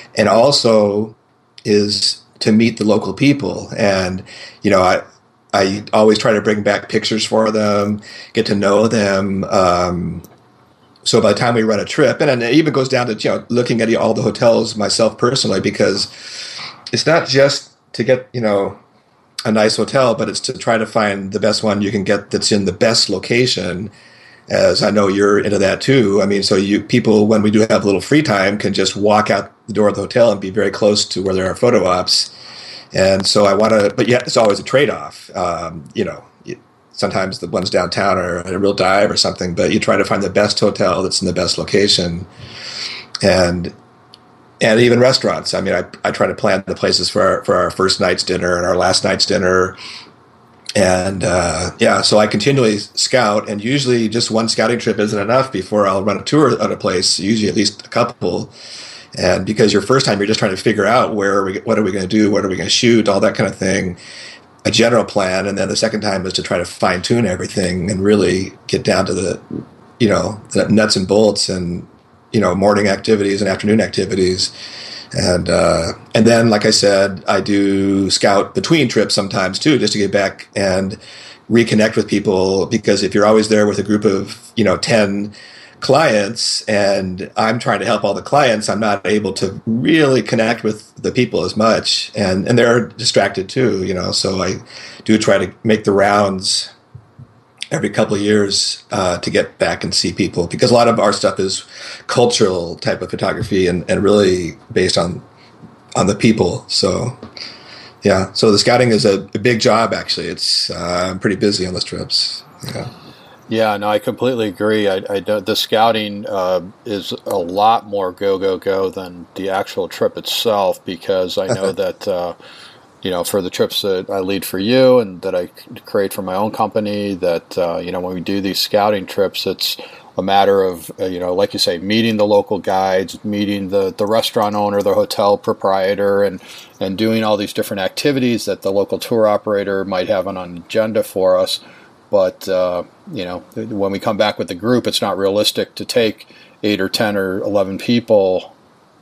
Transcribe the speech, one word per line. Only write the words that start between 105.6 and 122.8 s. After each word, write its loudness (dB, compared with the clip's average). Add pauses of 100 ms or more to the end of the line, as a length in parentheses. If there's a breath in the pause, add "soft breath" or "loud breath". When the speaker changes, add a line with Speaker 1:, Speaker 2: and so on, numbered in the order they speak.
Speaker 1:
on 0
the 2
people. 2
So, -2 (840 loud breath)
yeah, 2
so 4
the 4
scouting 4
is 2
a, 2 (100)
a -4
big 0
job, 2
actually. -6
It's, -4
uh, -4
I'm -6
pretty 0
busy 0
on -6
those -4
trips. -6 (300)
Yeah. -10 (600 loud breath)
Speaker 2:
Yeah, 0
no, -4
I 2
completely -2
agree. 0
I, 0
I -2
don't, -4
the -2
scouting, 0
uh, -2 (240)
is -8 (120)
a -4
lot 0
more -4
go, -2
go, -2
go -2
than -12 (100)
the -6
actual -4
trip -4
itself, -2
because -4
I -2
know -2
Speaker 1:
<laughs> -4
Speaker 2:
that, -6
uh, -4 (680 loud breath)